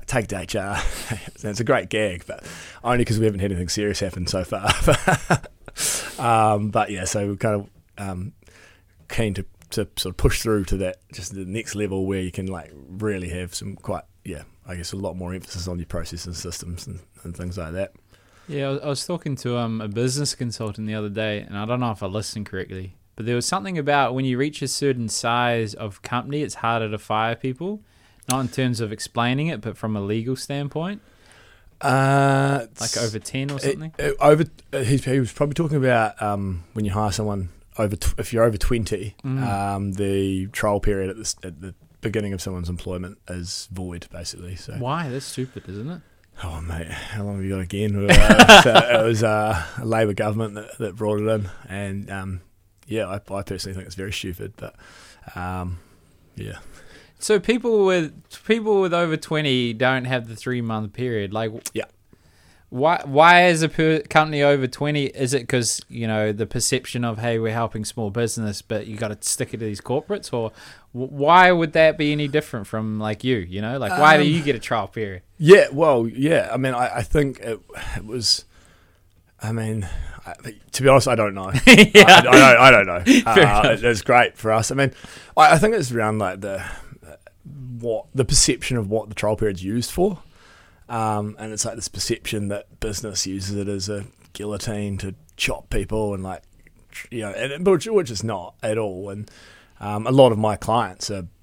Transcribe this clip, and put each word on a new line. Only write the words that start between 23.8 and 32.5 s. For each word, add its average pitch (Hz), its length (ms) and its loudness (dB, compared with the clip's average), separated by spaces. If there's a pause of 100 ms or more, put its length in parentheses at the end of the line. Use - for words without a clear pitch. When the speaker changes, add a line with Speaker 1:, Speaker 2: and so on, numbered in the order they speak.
Speaker 2:
when 131 100 -2
you 127 140 -2
reach 147 240 -4
a 135 60 -6
certain 123 400 -2
size 117 640 0
of 107 280 -12
company, 135 400 -6
it's 117 140 -8
harder 113 340 -2
to 107 80 -6
fire 110 380 -2
people, 180 460 -8 (460)
not 127 120 -2
in 127 80 -4
terms 123 320 -4
of 107 100 -4
explaining 123 560 -4
it, 143 140 -6
but 110 160 -10
from 110 200 -4
a 104 40 -4
legal 117 340 -4
standpoint. 143 680 -8 (800)
Speaker 1:
Uh, 139 840 2 (140)